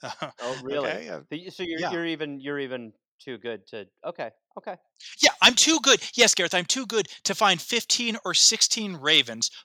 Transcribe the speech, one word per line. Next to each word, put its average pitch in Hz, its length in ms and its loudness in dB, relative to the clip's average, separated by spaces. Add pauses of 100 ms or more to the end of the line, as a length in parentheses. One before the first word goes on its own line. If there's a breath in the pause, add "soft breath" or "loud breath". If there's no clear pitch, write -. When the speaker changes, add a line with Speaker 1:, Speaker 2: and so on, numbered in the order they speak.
Speaker 1:
<laughs> - 400 -10
Speaker 2:
Oh, 123 140 -4
really? 143 420 -4
Speaker 1:
Okay, - 120 -12
uh, 78 200 -10
Speaker 2:
The, 175 200 -10
so 190 140 -12
you're, 165 180 -6
Speaker 1:
yeah. 175 80 -2
Speaker 2:
you're 170 160 -4
even, 151 340 -6
you're 143 200 -6
even 123 340 -8 (260)
too 127 180 -12
good 110 300 -10
to, 104 200 -12 (180)
okay, 151 260 -8 (260)
okay. 196 200 -12 (440 loud breath)
Speaker 1:
Yeah, 285 100 6 (100)
I'm 233 140 8
too 311 260 4
good. 233 200 6 (140 loud breath)
Yes, 233 200 6
Gareth, 175 180 0
I'm 180 120 0
too 262 200 -2
good 208 220 -2 (160 loud breath)
to 196 120 -2
find 190 260 4
fifteen 233 640 -2
or 180 80 -2
sixteen 214 640 2
Ravens, 131 520 2 (160 loud breath)